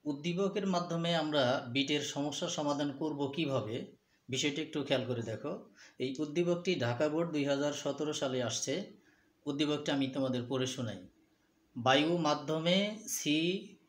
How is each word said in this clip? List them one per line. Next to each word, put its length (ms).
উদ্দীপকের 600
মাধ্যমে 500
আমরা 520
বিটের 320
সমস্যা 480
সমাধান 440
করব 440
কিভাবে, 500
বিষয়টি 340
একটু 200
খেয়াল 240
করে 160
দেখো। 480
এই 200
উদ্দীপকটি 640
ঢাকা 280
বোর্ড 240
দুই 120
হাজার 280
সতেরো 400
সালে 300
আসছে। 500
উদ্দীপকটি 440
আমি 160
তোমাদের 420
পড়ে 180
শোনাই। 400
বায়ু 400
মাধ্যমে 840
সি 600